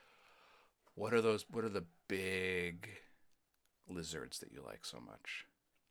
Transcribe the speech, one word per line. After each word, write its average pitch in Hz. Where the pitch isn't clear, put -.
what 107
are 117
those, 110
what 117
are 110
the 98
big 92
lizards 80
that -
you 65
like 53
so -
much? -